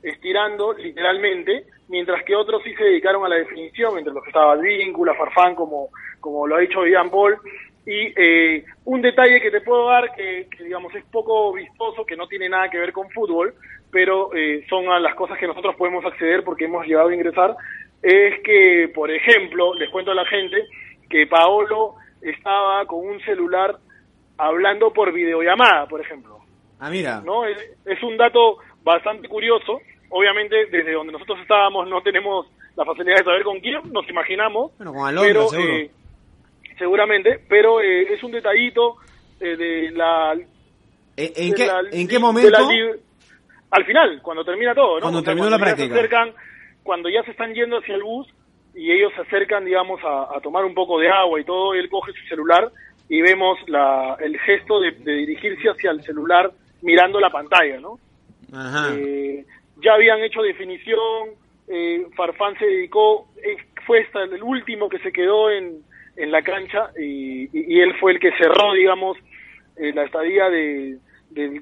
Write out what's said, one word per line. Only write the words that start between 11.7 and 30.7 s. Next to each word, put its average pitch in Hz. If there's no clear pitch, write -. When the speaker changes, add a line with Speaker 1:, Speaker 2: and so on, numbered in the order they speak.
Speaker 1:
que 165
no 175
tiene 190
nada 185
que 175
ver 175
con 190
fútbol, 190
pero, 190
eh, 151
son 185
a 180
las 160
cosas 185
que 185
nosotros 180
podemos 180
acceder 175
porque 165
hemos 170
llegado 160
a 175
ingresar, 180
es 196
que, 185
por 151
ejemplo, 180
les 165
cuento 185
a 190
la 185
gente 190
que 156
Paolo 208
estaba 196
con 170
un 202
celular 185
hablando 196
por 202
videollamada, 170
por 156
ejemplo. 147
Speaker 2:
Ah, 139
mira. 147
Speaker 1:
¿No? 220
Es, 208
es 196
un 226
dato 233
bastante 185
curioso. 220
Obviamente, 208
desde 165